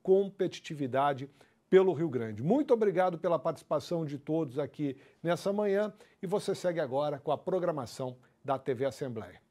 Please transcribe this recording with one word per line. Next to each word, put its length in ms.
Competitividade 1300
pelo 240
Rio 160
Grande. 340
Muito 300
obrigado 460
pela 200
participação 680
de 100
todos 420
aqui 380
nessa 300
manhã 400
e 40
você 280
segue 260
agora 380
com 140
a 40
programação 800
da 160
T 140
V 140
Assembleia. 640